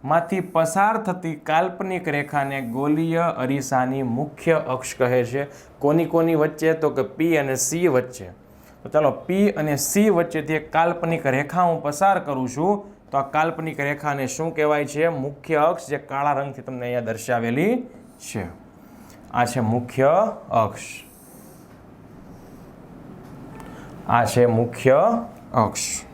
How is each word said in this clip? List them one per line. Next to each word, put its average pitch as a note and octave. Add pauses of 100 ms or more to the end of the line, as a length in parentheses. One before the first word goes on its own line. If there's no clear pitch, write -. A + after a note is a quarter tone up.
માંથી E3+
પસાર F#3+
થતી F3 (120)
કાલ્પનિક F3
રેખાને C#3+ (180)
ગોલીય D#3+ (180)
અરીસાની C3+
મુખ્ય C#3+ (120)
અક્ષ B2+
કહે B2
છે. C3 (360)
કોની D#3
કોની E3
વચ્ચે? D#3
તો D#3
કે C3
પી D#3
અને C3+
સી E3+
વચ્ચે. B2 (540)
તો -
ચાલો, D#3+ (160)
પી F#3+
અને D3+
સી G#3
વચ્ચેથી D#3+
એક D3+
કાલ્પનિક E3
રેખા C#3
હું E3+
પસાર F#3 (100)
કરું C3
છું, F#3 (280)
તો C#3+
આ C#3
કાલ્પનિક D#3+
રેખાને C#3+
શું D#3+
કહેવાય D3+
છે? D3+
મુખ્ય D3 (120)
અક્ષ, E3+
જે C#3+
કાળા C#3+
રંગથી C3+
તમને B2
અહીંયા B2
દર્શાવેલી A#2+ (440)
છે. - (880)
આ A#2+
છે B2
મુખ્ય B2 (380)
અક્ષ, A2 (3250)
આ A#2+
છે A#2+
મુખ્ય A#2+ (540)
અક્ષ. -